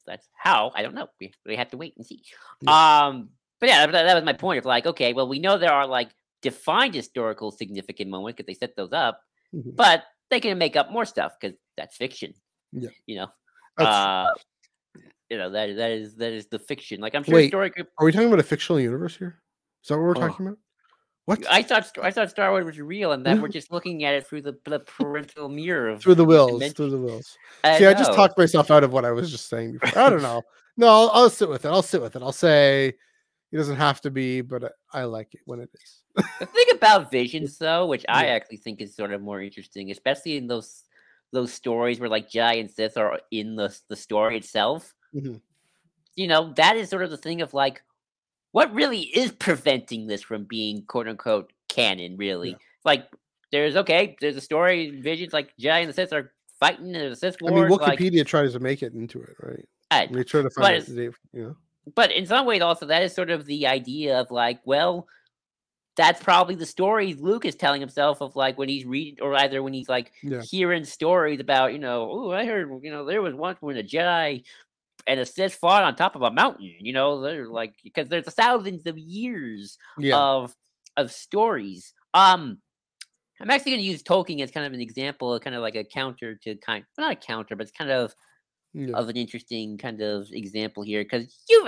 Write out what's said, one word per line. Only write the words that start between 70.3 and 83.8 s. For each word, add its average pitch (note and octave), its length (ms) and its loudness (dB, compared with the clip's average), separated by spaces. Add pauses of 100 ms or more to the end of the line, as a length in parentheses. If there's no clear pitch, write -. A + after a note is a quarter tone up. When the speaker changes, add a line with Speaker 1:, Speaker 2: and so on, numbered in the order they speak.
Speaker 1:
hearing F3 340 -2
stories D#3 560 0
about, C3 320 2
you D3 60 -10
know, A#2+ 320 -6
"Ooh, G3 220 -8
I G#3+ 120 -4
heard, G3+ 240 -6 (140)
you D3+ 80 -16
know, D3 140 -12
there F#3+ 160 -4
was D#3+ 140 -6
once F3 260 -8
when C#3+ 160 -10
a G#2+ 60 -6
Jedi D#3 600 -2 (640)
and C3+ 120 0
a B2 80 -4
Sith F#3 280 -4
fought F#3+ 280 4
on D3 120 0
top F3+ 200 -2
of C3 80 -4
a A2+ 80 0
mountain," A2 500 -2
you A#2 120 -8
know? C#3 280 -2
They're, C#3 280 -8
like, A2+ 260 -8 (200)
'cause D3+ 140 -6
there's E3+ 240 -6
thousands G3 540 -2
of D#3+ 120 -8
years D#3+ 800 -12 (200)
Speaker 2:
Yeah. C#3+ 300 2
Speaker 1:
of, C3 280 -2 (420)
of B2+ 140 -2
stories. C3 840 -6 (220)
Um, F3 460 4 (800)
I'm G#3 100 -4
actually C#4 220 -2
gonna G#3+ 100 -4